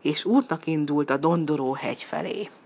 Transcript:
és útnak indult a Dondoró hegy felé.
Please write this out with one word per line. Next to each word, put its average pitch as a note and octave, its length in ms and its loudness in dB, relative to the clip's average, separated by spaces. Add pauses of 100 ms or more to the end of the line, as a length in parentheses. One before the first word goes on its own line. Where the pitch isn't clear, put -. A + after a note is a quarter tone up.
és - 240 -2
útnak A3 420 2
indult D3 420 0
a C3+ 80 2
Dondoró D3+ 560 2
hegy - 300 -6
felé. - 460 -6 (160)